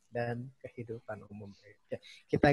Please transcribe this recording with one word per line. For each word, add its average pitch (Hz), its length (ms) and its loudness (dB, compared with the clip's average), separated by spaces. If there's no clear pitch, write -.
dan 120 400 -4
kehidupan 113 640 -10
umum. 101 240 -12
Oke, - 480 -12
kita 151 220 8